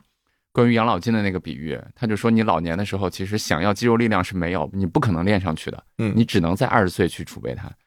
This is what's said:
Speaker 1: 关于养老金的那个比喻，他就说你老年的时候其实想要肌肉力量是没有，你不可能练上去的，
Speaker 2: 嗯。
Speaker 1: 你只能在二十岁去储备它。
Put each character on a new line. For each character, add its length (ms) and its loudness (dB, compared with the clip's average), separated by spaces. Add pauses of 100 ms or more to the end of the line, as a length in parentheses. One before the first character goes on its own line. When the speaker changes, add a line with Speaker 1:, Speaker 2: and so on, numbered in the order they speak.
(520)
Speaker 1:
关 160 4
于 60 4
养 100 4
老 140 2
金 160 0
的 80 2
那 80 0
个 100 -2
比 140 -10
喻， 240 -8 (160)
他 120 -6
就 80 0
说 160 0
你 120 4
老 180 2
年 160 -2
的 80 -2
时 100 -6
候 140 0
其 160 -8
实 140 -4
想 240 -2
要 100 2
肌 140 -2
肉 100 4
力 120 2
量 140 2
是 140 -6
没 160 -2
有， 220 -2
你 100 -2
不 160 0
可 120 2
能 120 0
练 160 2
上 160 -2
去 140 -10
的， 120 -10 (140)
Speaker 2:
嗯。 180 -2
Speaker 1:
你 100 6
只 160 2
能 140 2
在 120 0
二 160 4
十 80 2
岁 180 2
去 160 -12
储 160 -16
备 140 -6
它。 160 -12 (160)